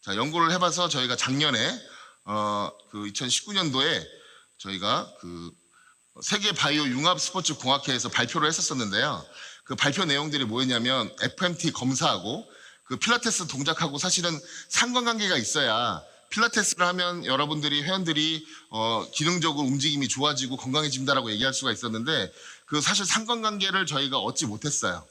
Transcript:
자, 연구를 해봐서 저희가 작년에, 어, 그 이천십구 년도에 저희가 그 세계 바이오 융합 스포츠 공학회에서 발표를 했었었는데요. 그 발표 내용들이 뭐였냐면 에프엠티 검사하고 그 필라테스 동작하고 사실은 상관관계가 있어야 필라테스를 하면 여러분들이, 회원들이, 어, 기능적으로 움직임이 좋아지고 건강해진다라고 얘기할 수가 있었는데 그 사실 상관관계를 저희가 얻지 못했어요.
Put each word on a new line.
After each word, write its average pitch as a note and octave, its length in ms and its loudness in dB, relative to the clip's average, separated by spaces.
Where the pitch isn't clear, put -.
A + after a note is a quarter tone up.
자, G2 140 -4
연구를 E3 360 4
해봐서 F3 380 2
저희가 B2+ 260 0
작년에, C#3 640 2
어, G#2 460 -2
그 G#2 160 -8
이천십구 B2 460 -2
년도에 C#3+ 500 0
저희가 G2 640 -2
그 E2+ 320 -12
세계 G3+ 300 0
바이오 D3 360 2
융합 D3 340 2
스포츠 D#3+ 320 -2
공학회에서 C3 560 0
발표를 D3 380 2
했었었는데요. B2 760 0
그 C3 120 -8
발표 C#3+ 300 2
내용들이 D3 400 0
뭐였냐면 A#2+ 760 0
에프엠티 E3 500 0
검사하고 B2+ 760 0
그 B2+ 140 -6
필라테스 A3+ 500 0
동작하고 C#3+ 520 -2
사실은 F3 380 0
상관관계가 A#3 720 2
있어야 A2+ 640 2
필라테스를 G#3+ 580 2
하면 F3 380 0
여러분들이, D3 580 0
회원들이, D#3+ 640 0
어, A2 400 0
기능적으로 D#3 540 2
움직임이 C#3 420 0
좋아지고 C3+ 500 0
건강해진다라고 C3 720 0
얘기할 B2+ 220 0
수가 C3 180 -2
있었는데 A2+ 600 -2
그 D3 160 0
사실 G3 240 2
상관관계를 G#3 800 0
저희가 C#3 320 -2
얻지 A2+ 300 -2
못했어요. G#2 640 -4